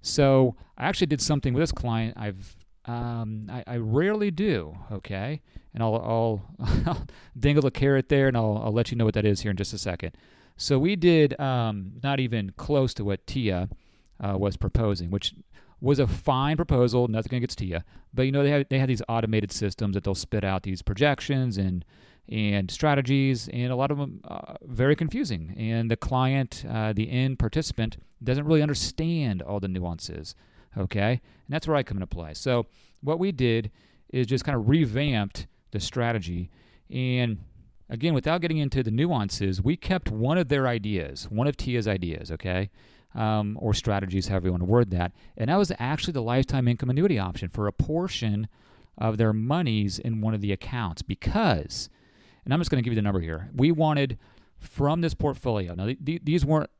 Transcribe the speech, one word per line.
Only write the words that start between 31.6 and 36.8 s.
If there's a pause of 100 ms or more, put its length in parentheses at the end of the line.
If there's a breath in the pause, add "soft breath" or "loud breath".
where
I
come
into
play.
So (340 soft breath)
what
we
did (380 soft breath)
is
just
kinda
revamped (240)
the
strategy. (400 soft breath)